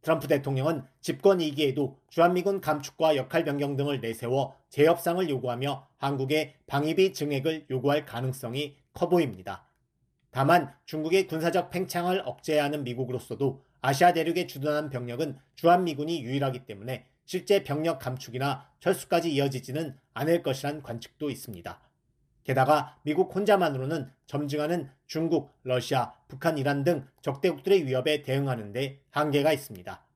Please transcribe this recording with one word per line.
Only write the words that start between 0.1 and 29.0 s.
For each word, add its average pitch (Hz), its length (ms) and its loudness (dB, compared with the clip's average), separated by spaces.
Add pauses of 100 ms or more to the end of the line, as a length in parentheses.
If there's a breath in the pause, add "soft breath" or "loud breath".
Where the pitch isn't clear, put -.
대통령은 139 560 0 (160)
집권 190 400 4
이기에도 143 580 0 (120)
주한미군 180 500 2
감축과 151 560 0
역할 135 280 0
변경 143 320 -2
등을 139 240 -2
내세워 120 560 -2 (120)
재협상을 170 600 4
요구하며 131 600 -4 (100)
한국의 139 560 0 (120)
방위비 160 460 2
증액을 147 580 -2
요구할 143 340 0
가능성이 131 720 -6 (160)
커 175 160 -2
보입니다. 104 580 0 (640)
다만 143 420 4 (120)
중국의 165 420 0
군사적 170 440 0
팽창을 180 540 -2
억제해야 151 400 0
하는 143 200 -2
미국으로서도 123 800 -4 (160 soft breath)
아시아 139 320 6
대륙에 170 340 0
주둔한 147 440 -4
병력은 127 480 -6 (180 soft breath)
주한미군이 165 680 2
유일하기 127 440 -4
때문에 110 400 -12 (180)
실제 196 400 0
병력 156 340 -2
감축이나 127 680 -6 (100)
철수까지 170 540 0
이어지지는 139 640 -2 (180)
않을 165 280 2
것이란 143 400 -4
관측도 123 480 -8
있습니다. 92 500 -12 (640)
게다가 135 580 2
미국 156 320 0
혼자만으로는 165 760 2 (180)
점증하는 147 640 -4 (180)
중국, 160 580 -2
러시아, 127 480 0 (160)
북한, 156 300 -2
이란 139 260 0
등 151 200 2 (180)
적대국들의 165 640 2
위협에 143 360 0
대응하는 131 500 -2
데 135 280 -6 (100)